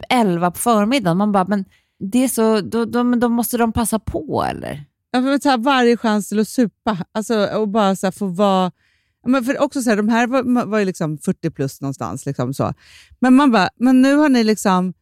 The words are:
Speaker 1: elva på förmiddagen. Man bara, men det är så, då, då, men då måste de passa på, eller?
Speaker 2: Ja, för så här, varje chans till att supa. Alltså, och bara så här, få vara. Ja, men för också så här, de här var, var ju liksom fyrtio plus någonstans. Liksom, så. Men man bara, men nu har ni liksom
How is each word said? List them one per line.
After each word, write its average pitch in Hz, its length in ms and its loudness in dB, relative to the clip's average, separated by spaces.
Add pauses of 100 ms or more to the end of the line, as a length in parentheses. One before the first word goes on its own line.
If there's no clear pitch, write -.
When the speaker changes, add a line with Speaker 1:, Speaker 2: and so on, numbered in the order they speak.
(100)
Speaker 1:
elva 180 400 2
på - 80 -14
förmiddagen. 214 580 0
Man 202 160 0
bara, 196 120 2
men 190 200 -2 (480)
det 254 120 2
är 254 40 0
så, 220 320 0
då, 214 240 -4
då, 233 200 -2
men 247 160 2
då 240 80 2
måste 233 300 -2
de 233 140 0
passa 220 260 -2
på, 170 520 -4
eller? 67 340 -10 (260)
Speaker 2:
Ja, 254 120 -2
för 277 200 0
så 285 60 0
här, 262 100 2
varje 240 380 2
chans 214 320 -2
till 208 120 -2
att 214 80 0
supa. 214 500 -2 (140)
Alltså, 214 340 -2
och 214 220 -2
bara 196 280 2
så 196 100 -6
här, 185 60 -2
få 208 140 -6
vara. 185 460 0 (500)
Ja, - 60 -10
men 254 160 2
för 269 180 -2
också 285 200 -2
så 233 80 0
här, 208 60 4
de 208 120 0
här 233 180 2
var, 247 400 0
var 214 120 -2
ju 208 60 2
liksom 160 340 -4
fyrtio 170 320 -4
plus 139 300 -6
någonstans. 131 460 -8
Liksom, 135 280 -4
så. - 200 -2 (460)
Men 254 140 4
man 277 180 6
bara, 190 240 2
men 254 260 4
nu 277 140 4
har 302 120 4
ni 240 160 2
liksom 185 580 0